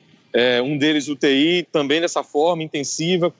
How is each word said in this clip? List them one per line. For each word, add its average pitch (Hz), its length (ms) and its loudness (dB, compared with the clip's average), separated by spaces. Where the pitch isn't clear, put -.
É, 123 280 2
um 143 160 -2
deles 151 320 0
U 147 60 -4
T 147 140 2
I, 160 340 2
também 147 360 -2
dessa 165 240 -2
forma, 160 400 0
intensiva, 160 760 -2